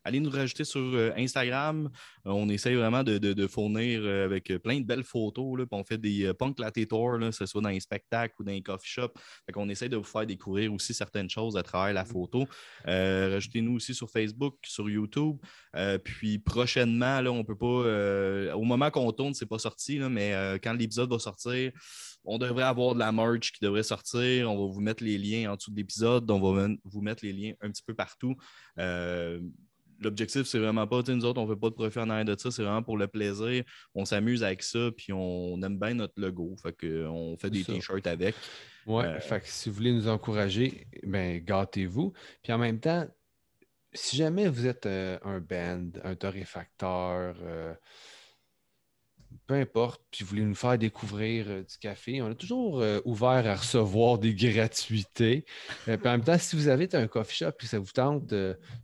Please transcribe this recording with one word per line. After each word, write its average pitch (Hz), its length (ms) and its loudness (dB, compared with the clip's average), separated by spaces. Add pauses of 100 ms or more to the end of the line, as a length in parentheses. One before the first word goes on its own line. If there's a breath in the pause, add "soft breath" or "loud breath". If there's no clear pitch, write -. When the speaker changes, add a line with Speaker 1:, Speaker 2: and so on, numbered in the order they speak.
Speaker 1:
allez 127 160 0
nous 151 100 2
rajouter 135 340 -2
sur, 143 160 -4
euh, 123 380 4
Instagram. 135 720 0 (380 loud breath)
Euh, - 20 -6
on 104 200 2
essaye 113 260 2
vraiment 120 280 4
de, 107 140 4
de, 101 160 2
de 98 140 2
fournir, 110 560 0
euh, 98 220 2
avec, 95 260 0
euh, 90 80 0
plein 127 200 0
de 123 60 -2
belles 120 180 -2
photos, 127 540 -2
là. 127 80 -2
Puis 104 140 -4
on 98 40 -4
fait 110 140 -4
des, 101 280 0
euh, 92 100 2
punk 135 240 -2
latte 110 280 -2
tours, 117 260 0
là, 113 160 0
que 110 60 -6
ce 98 120 -6
soit 104 140 -2
dans 107 80 0
les 95 100 -2
spectacles 113 580 -4
ou 107 60 -10
dans 101 80 -4
les 98 100 -6
coffee 95 260 -10
shops. 123 320 -6 (280 loud breath)
Fait 90 60 -12
qu'on 104 160 -4
essaye 101 200 -4
de 117 80 -2
vous 104 60 -2
faire 107 240 -4
découvrir 101 440 -2
aussi 104 220 -4
certaines 101 380 -4
choses 110 260 -4
à 90 60 -2
travers 98 320 0
la 95 100 0
photo. 117 400 -2 (420 loud breath)
Euh, 95 460 4
rajoutez-nous 113 400 0
aussi 123 220 -4
sur 120 160 -8
Facebook, 113 520 -2
sur - 240 -6
YouTube. 107 500 0 (380 loud breath)
Euh, 95 220 2
puis 107 400 -4
prochainement, 123 840 2
là, 127 100 2
on 120 120 -2
peut 107 140 -6
pas, 120 80 -2
euh, 98 880 2
au 104 120 -2
moment 131 260 4
qu'on 123 220 2
tourne, 139 200 -2
c'est 120 160 -6
pas 113 80 -4
sorti, 135 400 -4
là, 135 120 -2
mais, 104 260 0
euh, 95 260 0
quand 113 120 -2
l'épisode 120 360 0
va 120 80 0
sortir, 123 540 -4 (520 loud breath)
on 110 140 -4
devrait 123 280 2
avoir 123 280 4
de 120 60 2
la 110 120 4
merch 113 400 2
qui - 120 -8
devrait 104 180 2
sortir. 120 680 0
On 101 160 0
va 95 40 -2
vous 98 80 -8
mettre 110 240 -2
les 107 140 0
liens 104 340 -2
en 101 40 -4
dessous 107 160 -12
de 101 60 -6
l'épisode. 113 520 2
On 101 100 6
va 95 220 6
ven-, 104 220 2
vous 101 180 -8
mettre 107 240 -6
les 98 80 -4
liens 104 280 -6
un 104 100 -6
petit - 100 -12
peu 113 140 -10
partout. 123 400 -4 (420 loud breath)
Euh, 87 640 -2 (600)
l'objectif, 107 440 -2
c'est 120 160 0
vraiment 110 260 2
pas, 123 160 2
tu 120 60 -2
sais, 131 80 0
nous 120 100 0
autres, 123 160 0
on 107 60 -2
fait 110 120 0
pas 113 120 2
de - 20 -12
profit 110 240 -4
en 113 140 -2
arrière 110 140 0
de 104 140 2
ça. 127 120 -4
C'est 120 100 -6
vraiment 107 220 0
pour 113 120 -4
le 101 120 0
plaisir. 107 560 -2 (320 loud breath)
On 98 100 -2
s'amuse 113 380 2
avec 98 180 0
ça, 117 340 0
puis - 180 -10
on 90 500 -4
aime 98 160 -4
bien 110 160 -2
notre 110 260 -4
logo. 90 400 -4
Fait 85 120 -6
que, - 120 -10
euh, 80 240 -2
on 82 280 -6
fait 101 120 -4
des 101 140 0
Speaker 2:
C'est - 80 -4
ça. - 80 -2
Speaker 1:
t-shirts 95 260 -4
avec. 87 300 0 (500 loud breath)
Speaker 2:
Ouais, 110 200 2
Speaker 1:
Euh, 80 140 -4
Speaker 2:
fait 95 220 -2
que - 60 -16
si - 220 -6
vous 101 80 -6
voulez 117 140 4
nous 113 160 2
encourager, 107 800 0 (160)
ben, 90 420 -2
gâtez-vous. 98 720 0 (300 loud breath)
Puis 120 100 -2
en 117 60 2
même 113 200 0
temps, 165 280 0 (840)
si - 220 -6
jamais 160 320 2
vous 123 200 2
êtes, 123 180 -2
euh, 95 380 -2
un 98 160 -4
band, 90 500 -4 (140)
un 92 100 -4
torréfacteur, 90 1300 -4
euh, 82 320 -8 (1700 loud breath)
peu 139 60 2
importe, 123 480 2 (100)
puis - 120 -8
vous 92 80 -10
voulez 104 120 0
nous 104 120 2
faire 123 220 4
découvrir, 110 680 -2
euh, 95 160 -6
du - 140 -16
café, 120 440 -6
on 110 100 -2
est 117 40 -4
toujours, 196 460 -2
euh, 107 240 4
ouvert 123 420 6
à 101 80 4
recevoir 113 600 4
des 110 160 4
gratuités. 110 1120 2 (420 loud breath)
Euh, 113 100 2
puis 123 120 2
en - 20 6
même 120 120 4
temps, 165 140 6
si 170 200 0
vous 147 100 4
avez 143 280 6
un 117 120 4
coffee 110 300 -2
shop 160 140 0 (100)
et - 40 -10
ça 110 140 -2
vous 98 140 -8
tente, 135 400 2
euh, 95 220 0 (280 loud breath)